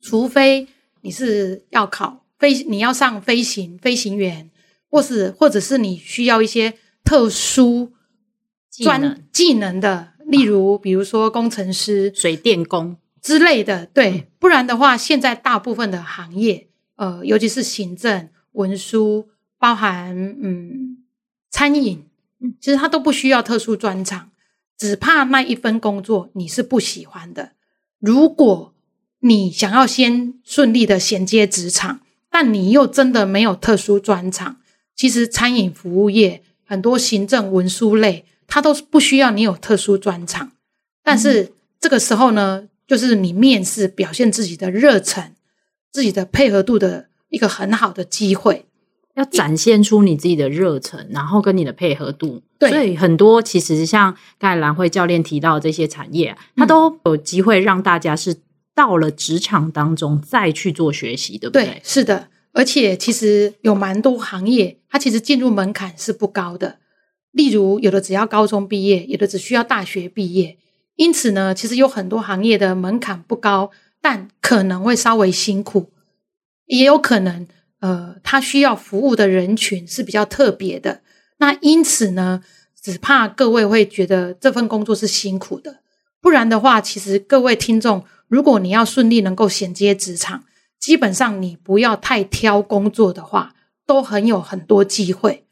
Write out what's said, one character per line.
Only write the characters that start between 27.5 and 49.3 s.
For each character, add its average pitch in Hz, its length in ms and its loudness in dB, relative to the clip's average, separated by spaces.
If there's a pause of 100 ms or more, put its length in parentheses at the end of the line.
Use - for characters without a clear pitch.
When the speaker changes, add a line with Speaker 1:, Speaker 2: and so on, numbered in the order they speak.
Speaker 1:
如 254 300 4
果 233 460 2 (460)
你 208 300 4
想 196 220 -4
要 254 140 4
先 247 480 0 (100)
顺 247 300 2
利 233 100 4
的 202 160 0
衔 185 240 -2
接 214 220 2
职 180 240 -6
场， 190 300 -6 (300)
但 302 220 2
你 196 200 0
又 277 140 6
真 262 240 2
的 233 140 2
没 190 160 0
有 208 160 0
特 226 180 2
殊 202 240 0
专 185 320 -2
长， - 280 -12 (360)
其 262 140 0
实 233 180 0
餐 240 300 -2
饮 190 160 -2
服 180 300 -2
务 208 80 2
业 196 320 2 (240)
很 196 160 -6
多 240 160 0
行 208 280 -2
政 208 240 -2
文 185 160 0
书 208 300 0
类， 202 300 0 (200)
它 - 140 -2
都 294 140 2
是 294 80 -8
不 - 180 4
需 269 160 2
要 269 140 4
你 208 100 -2
有 208 160 0
特 208 220 0
殊 196 180 0
专 175 300 -6
长。 - 260 -12 (500)
但 294 160 2
是 226 340 2 (280)
这 - 80 0
个 247 100 2
时 214 160 0
候 240 180 4
呢， 196 320 0
Speaker 2:
嗯。 214 40 -20 (180)
Speaker 1:
就 262 120 2
是 240 160 2
你 185 180 0
面 214 320 4
试 190 240 -4
表 185 240 -6
现 233 180 2
自 214 140 -4
己 170 140 -8
的 185 120 -6
热 220 300 4
忱、 - 320 -8 (580)
自 269 120 -4
己 214 100 0
的 185 140 -4
配 254 240 2
合 196 120 2
度 220 160 2
的 180 280 -2 (240)
一 320 80 -8
个 220 100 0
很 196 240 -4
好 220 180 0
的 180 140 -10
机 196 300 -2
会。 - 320 -2 (480)
Speaker 2:
要 269 100 -2
展 160 320 -2